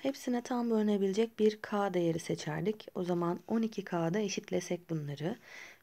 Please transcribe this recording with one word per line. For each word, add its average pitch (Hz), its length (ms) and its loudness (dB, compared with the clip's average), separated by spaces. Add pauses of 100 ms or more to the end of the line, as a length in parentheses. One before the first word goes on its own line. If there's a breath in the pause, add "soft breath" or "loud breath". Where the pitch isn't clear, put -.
hepsine 254 400 -2
tam 240 280 -2
bölünebilecek 214 680 2
bir 214 240 4
K 202 320 0
değeri 170 240 4
seçerdik. 165 760 -4
O 180 100 -2
zaman 175 440 0
on 226 140 2
iki 214 220 -4
K'da 170 340 0
eşitlesek 180 720 -2
bunları. 151 460 -2 (460 loud breath)